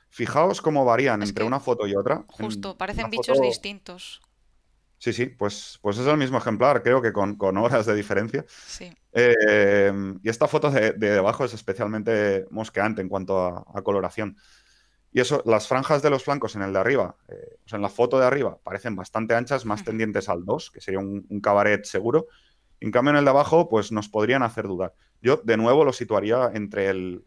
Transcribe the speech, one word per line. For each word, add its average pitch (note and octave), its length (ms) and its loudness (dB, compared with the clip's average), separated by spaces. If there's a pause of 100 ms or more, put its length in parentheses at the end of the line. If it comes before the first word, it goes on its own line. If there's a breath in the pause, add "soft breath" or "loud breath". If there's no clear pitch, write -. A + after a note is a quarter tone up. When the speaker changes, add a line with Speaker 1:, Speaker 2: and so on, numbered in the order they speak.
Speaker 1:
Fijaos C#3+ 540 0
cómo D3 240 2
varían A#2+ 360 2
Speaker 2:
Es G#2 60 -4
Speaker 1:
entre G#2 140 -4
Speaker 2:
que A2 40 0
Speaker 1:
una C3 140 -2
foto A#2 260 -2
y G2 80 -2
otra. A#2+ 340 0
Speaker 2:
justo, F#3+ 420 -10
Speaker 1:
En F#3 80 -16
Speaker 2:
parecen G3+ 260 -6
Speaker 1:
una A3 60 -8
Speaker 2:
bichos A#3+ 260 0
Speaker 1:
foto C4 100 2
Speaker 2:
distintos. G3+ 760 -10 (720)
Speaker 1:
Sí, - 160 -4
sí, A#2 140 -2
pues, - 560 -8
pues G2+ 160 -2
es B2 80 -2
el D3+ 100 2
mismo C3 220 -2
ejemplar, A#2+ 440 2
creo B2+ 200 4
que A2+ 100 0
con, G2+ 240 -2
con G2 220 0
horas A#2 260 2
de A2 100 2
diferencia. G2+ 540 -4
Speaker 2:
Sí. - 420 -18 (220)
Speaker 1:
Eh, G#2+ 800 6 (300)
y G#2+ 80 -2
esta D3 180 0
foto D3 220 0
de, A2 220 2
de G#2 180 0
debajo G#2 340 2
es A#2+ 80 -4
especialmente G#2 1000 -2
mosqueante G#2 520 -4
en F2+ 80 -8
cuanto F#2+ 340 -2
a, F2+ 180 -4 (120)
a G2+ 80 -6
coloración. G2 560 -4 (760 soft breath)
Y C#3+ 80 2
eso, C3 260 0
las A2 200 2
franjas C3+ 360 0
de D3+ 80 4
los C3+ 140 0
flancos C3 320 -4
en G2+ 60 -6
el G2 120 -4
de F#2+ 40 2
arriba, G#2 380 0 (120)
eh, - 360 -18
o - 40 -20
sea, A2+ 80 -10
en G2+ 60 -4
la G2+ 60 -4
foto B2 300 2
de B2+ 80 4
arriba, B2 360 0
parecen G2 340 -10
bastante A2 380 -4
anchas, B2 300 -2
más G#2+ 160 -4
Speaker 2:
Ujú. G2+ 100 -8
Speaker 1:
tendientes G#2+ 380 -4
al F2 160 -4
dos, A#2+ 260 -4
que - 120 -20
sería G2 180 -4
un, G2 280 -8
un G#2 120 -6
cabaret G2+ 440 2
seguro. B2 420 -2 (540 soft breath)
En A2+ 100 -4
cambio, B2 220 2
en D3 60 4
el C#3+ 60 2
de C#3 60 6
abajo, D3 400 4
pues G#2+ 220 0
nos G#2+ 180 -6
podrían A#2 320 0
hacer A2+ 240 -4
dudar. F#2 280 -6 (280)
Yo, C3 160 2
de A2+ 180 0
nuevo, B2 300 4
lo C3 80 0
situaría A2 580 0
entre G2+ 360 -4
el, F#2 380 -4